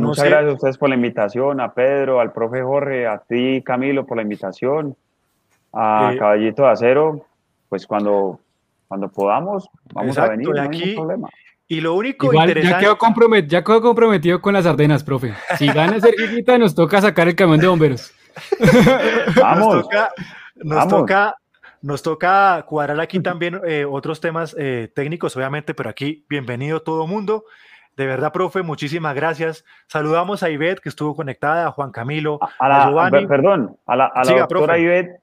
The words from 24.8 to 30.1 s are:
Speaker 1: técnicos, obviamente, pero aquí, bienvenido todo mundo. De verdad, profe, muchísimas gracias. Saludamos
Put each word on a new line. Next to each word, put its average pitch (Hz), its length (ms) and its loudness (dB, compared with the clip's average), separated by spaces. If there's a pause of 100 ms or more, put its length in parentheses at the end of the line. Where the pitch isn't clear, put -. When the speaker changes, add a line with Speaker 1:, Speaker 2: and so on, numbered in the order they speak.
Speaker 1:
técnicos, 151 420 -6
obviamente, 143 380 -6
pero 120 160 -8
aquí, 147 400 -10
bienvenido 139 520 -6
todo 160 240 -6
mundo. 214 380 -6 (500)
De 135 120 -6
verdad, 135 260 -4
profe, 185 300 -4
muchísimas 156 520 -6
gracias. 160 520 -4 (200)
Saludamos 165 560 -2